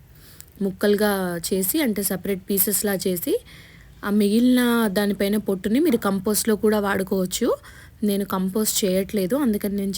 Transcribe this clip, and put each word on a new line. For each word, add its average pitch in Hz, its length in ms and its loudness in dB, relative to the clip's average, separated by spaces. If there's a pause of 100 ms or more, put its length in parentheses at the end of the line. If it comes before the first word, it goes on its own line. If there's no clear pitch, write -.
(600)
ముక్కలుగా 196 800 0 (120)
చేసి, 190 280 0
అంటే 208 220 0
సపరేట్ 190 460 -4
పీసెస్లా 202 440 0
చేసి, 190 460 -2 (640)
ఆ 208 60 -4
మిగిలిన 233 800 4
దానిపైన 202 500 0
పొట్టుని 208 420 -2
మీరు 302 180 2
కంపోస్ట్‌లో 208 580 0
కూడా 214 240 2
వాడుకోవచ్చు. 196 760 -2 (460)
నేను 202 220 0
కంపోస్ట్ 196 600 -2
చేయట్లేదు, 190 500 0
అందుకని 208 400 0
నేను 196 220 -4